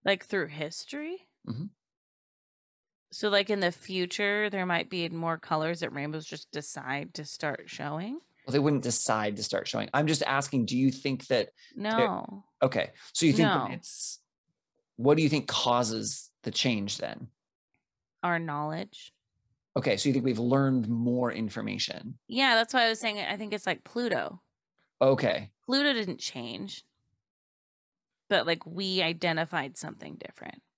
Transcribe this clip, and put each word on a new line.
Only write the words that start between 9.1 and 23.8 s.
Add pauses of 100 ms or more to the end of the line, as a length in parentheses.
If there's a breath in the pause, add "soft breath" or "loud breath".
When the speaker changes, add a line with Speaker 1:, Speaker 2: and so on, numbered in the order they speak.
Speaker 2:
to
start
showing.
I'm
just
asking,
do
you
think
that (260 loud breath)
there
Speaker 1:
No. (160)
Speaker 2:
Okay. (220 loud breath)
So
you
think
that
Speaker 1:
No.
Speaker 2:
it's, (760)
what
do
you
think
causes (140)
the
change
then? (920)
Speaker 1:
Our
knowledge. (640)
Speaker 2:
Okay.
So
you
think
we've
learned
more
information?
Speaker 1:
Yeah,
that's
why
I
was
saying
I
think
it's
like